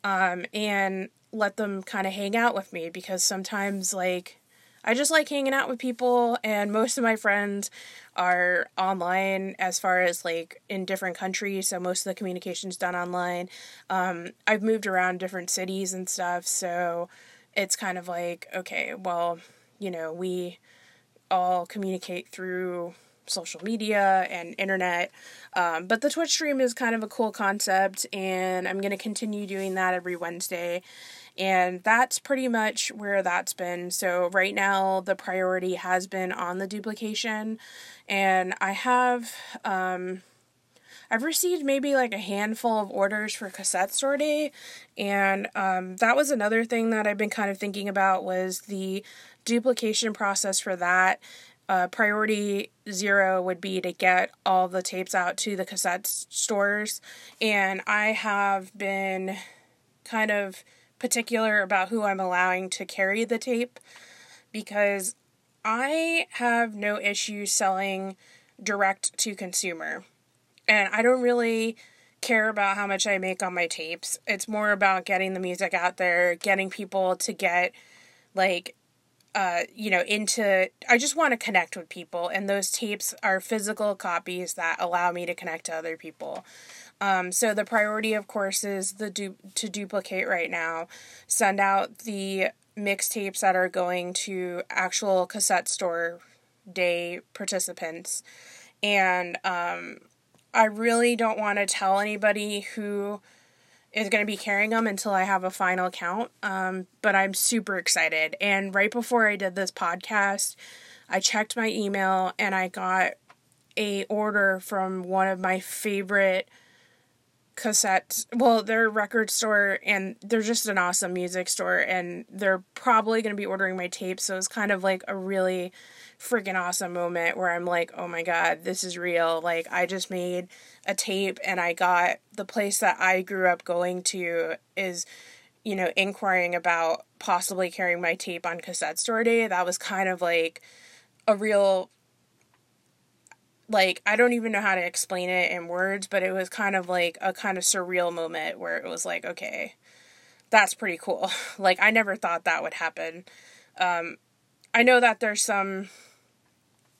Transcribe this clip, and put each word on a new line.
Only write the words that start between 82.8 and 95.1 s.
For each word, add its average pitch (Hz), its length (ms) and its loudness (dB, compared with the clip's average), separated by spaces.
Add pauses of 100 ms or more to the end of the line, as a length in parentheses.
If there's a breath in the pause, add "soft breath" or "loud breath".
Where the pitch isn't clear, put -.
are 190 180 2
physical 208 540 -2
copies 180 640 -4
that 165 240 -2
allow 175 320 2
me 175 160 -4
to 170 80 -2
connect 165 320 -8
to 165 80 -4
other 160 200 -6
people. 151 480 -12 (560 loud breath)
Um, 185 320 2
so 214 220 4
the 208 100 2
priority, 214 520 2
of 208 100 -2
course, 196 380 -2
is 190 300 -4
the 202 180 -6
du-, 196 240 -6 (180)
to 220 160 -4
duplicate 190 580 -4
right 170 220 0
now, 165 380 -4 (400 loud breath)
send 202 320 2
out 196 400 2
the 196 480 -2 (280)
mixtapes 202 640 -2
that 190 140 4
are 185 140 2
going 180 440 -2
to 180 580 -4
actual 185 560 2